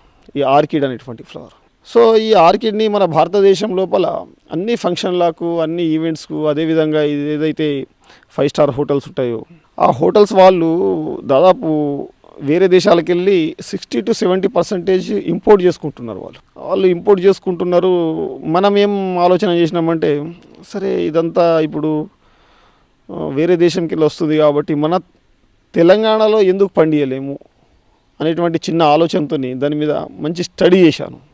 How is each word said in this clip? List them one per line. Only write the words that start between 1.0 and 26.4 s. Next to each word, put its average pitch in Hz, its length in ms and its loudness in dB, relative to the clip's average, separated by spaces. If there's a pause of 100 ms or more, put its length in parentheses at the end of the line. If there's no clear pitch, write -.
ఫ్లవర్. - 300 -20 (440)
So, 226 200 6
ఈ 220 160 0
ఆర్కిడ్ని 208 540 2
మన 202 180 0
భారతదేశం 185 720 2
లోపల 185 300 0 (460)
అన్ని 196 240 -4
ఫంక్షన్లకు, 175 840 -2
అన్ని 165 220 -4
ఈవెంట్స్కు, 156 640 -4
అదేవిధంగా 156 560 0
ఇది 147 300 -4
ఏదైతే 151 540 -4 (440)
ఫైవ్ 143 180 -2
స్టార్ 147 220 2
హోటల్స్ 139 360 -2
ఉంటాయో, 120 380 -6 (340)
ఆ 175 120 4
హోటల్స్ 180 420 2
వాళ్ళు 175 920 2
దాదాపు 151 840 0 (320)
వేరే 165 260 2
దేశాలకు 175 420 2
వెళ్ళి 175 520 0
సిక్స్టీ - 400 -8
to 214 100 -4
సెవెంటీ 190 360 0
పర్సెంటేజ్ 180 640 -2
ఇంపోర్ట్ 190 520 2
చేసుకుంటున్నారు. 135 560 -4
వాళ్ళు, - 400 -18
వాళ్ళు 190 280 0
ఇంపోర్ట్ 185 360 2
చేసుకుంటున్నారు. 175 1120 0
మనం 185 400 0
ఏం 196 400 0
ఆలోచన 180 320 2
చేసినామంటే, 165 840 0 (340)
సరే 190 400 -4
ఇదంతా 165 520 0
ఇప్పుడు, 156 480 -4 (1040)
ఆ, 160 160 -8
వేరే 160 280 0
దేశంకి 170 380 0
వెళ్ళి 160 120 0
వస్తుంది 151 320 -2
కాబట్టి 151 380 0
మన 156 240 -2 (760)
తెలంగాణలో 214 680 4